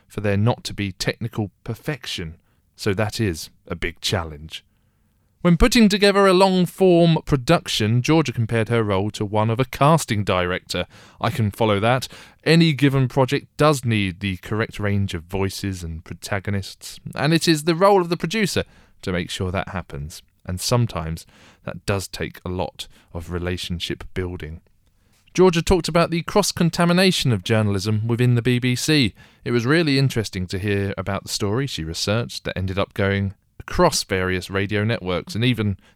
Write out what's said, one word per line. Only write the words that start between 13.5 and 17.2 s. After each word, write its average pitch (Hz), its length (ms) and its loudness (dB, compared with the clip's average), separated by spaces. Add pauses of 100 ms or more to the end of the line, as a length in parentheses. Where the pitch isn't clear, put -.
does 147 260 2
need 101 360 0
the 98 180 -4
correct - 420 -6
range 101 360 -2
of 80 80 -8
voices 95 600 -4
and 82 220 -10
protagonists, - 920 -8 (160)
and 143 180 0